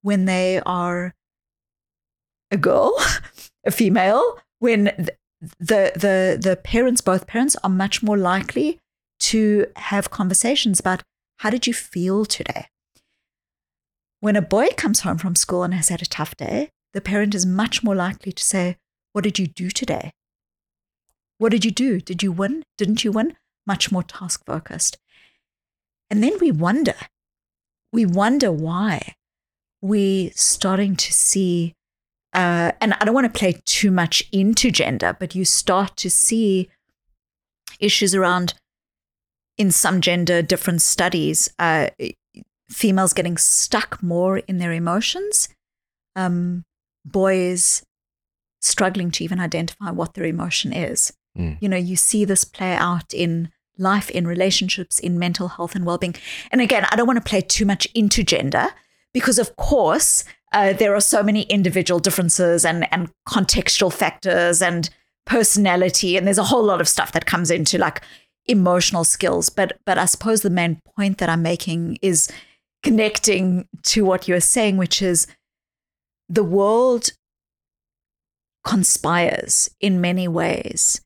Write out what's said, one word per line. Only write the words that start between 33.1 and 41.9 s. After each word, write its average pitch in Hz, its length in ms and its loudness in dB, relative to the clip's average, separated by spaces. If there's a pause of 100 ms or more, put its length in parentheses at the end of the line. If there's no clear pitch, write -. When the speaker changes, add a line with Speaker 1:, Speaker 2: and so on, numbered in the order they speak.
Speaker 1:
wanna 254 140 2
play 190 360 -2
too - 260 2
much 175 400 0
into 208 400 2
gender, - 460 0
but - 180 -8
you 185 100 -2
start 185 520 0
to - 120 -6
see 196 600 2 (1120)
issues 202 340 2
around, 180 420 0 (1040)
in 196 140 2
some 180 300 2
gender 175 400 2
different 170 400 0
studies, 160 680 0 (100)
uh, 160 280 0 (840)